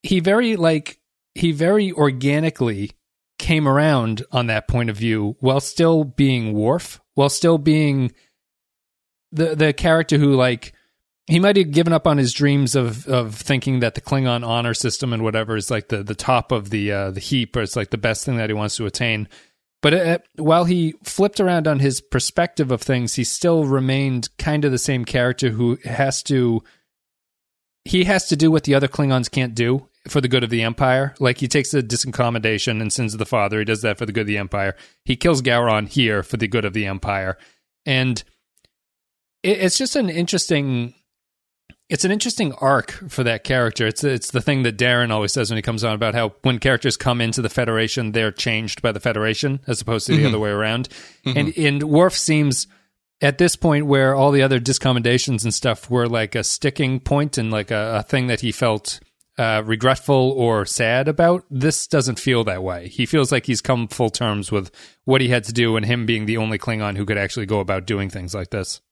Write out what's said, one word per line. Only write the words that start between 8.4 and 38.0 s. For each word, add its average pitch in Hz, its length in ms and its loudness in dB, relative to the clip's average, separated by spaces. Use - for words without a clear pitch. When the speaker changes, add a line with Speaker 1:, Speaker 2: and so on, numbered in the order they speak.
Speaker 1:
the, 156 240 0
the 151 160 4
character 160 440 2
who, 143 200 6
like, 127 360 0
he 170 140 4
might 196 160 6
have 170 160 4
given 165 200 4
up 160 140 2
on 147 120 4
his 123 140 2
dreams 143 440 2
of, 120 320 -2
of 120 260 -2
thinking 127 460 -2
that 117 160 0
the - 40 -6
Klingon 123 460 -2
honor 117 280 -2
system 123 380 -4
and 113 120 -2
whatever 110 320 -2
is, 107 160 -4
like, 107 160 -4
the, 101 160 -4
the 107 100 -8
top - 380 0
of 101 180 -4
the, 104 220 -2
uh, 98 180 -2
the 95 80 -8
heap, 123 380 -4
or 117 60 -2
it's, 98 120 -6
like, 110 160 -4
the 113 80 -4
best 113 260 -4
thing 131 120 -2
that 110 140 -2
he 104 40 -2
wants 104 220 -4
to 110 100 -4
attain. 110 420 -2
But, 147 120 6
uh, 170 240 2
while 165 300 4
he 170 360 0
flipped 202 380 0
around 175 260 2
on 143 140 2
his 139 200 2
perspective - 720 0
of 120 100 0
things, 123 340 -2
he 123 100 -2
still 165 400 2
remained 135 640 0
kind 151 260 0
of 143 60 2
the 127 80 0
same 127 260 -2
character 123 460 0
who 120 340 0
has 131 400 -2
to, 120 380 2
he 185 200 0
has 190 240 0
to 156 80 0
do 160 160 4
what 156 120 2
the 139 120 2
other 139 120 2
Klingons 135 420 -2
can't 127 240 -4
do 120 340 -2
for 147 120 0
the 127 80 -2
good 123 160 2
of 113 60 -6
the 117 120 0
Empire. 131 560 0
Like, 127 200 0
he 127 100 -4
takes 139 220 0
the 139 120 2
disaccommodation 113 1000 -2
and 107 100 -4
sins 110 220 -4
of 110 40 -10
the 107 60 -2
father. 107 340 -2
He 107 60 -2
does 107 160 -2
that 107 160 -2
for 123 80 -6
the 104 80 -6
good 110 100 -2
of 104 40 -2
the 104 100 -2
Empire. 98 400 -4
He 127 100 0
kills 160 240 2
Gowron 120 480 2
here 107 340 2
for - 140 -6
the 110 120 -2
good 107 180 -2
of 95 80 -6
the 107 100 -2
Empire. 95 540 -6
And 131 360 0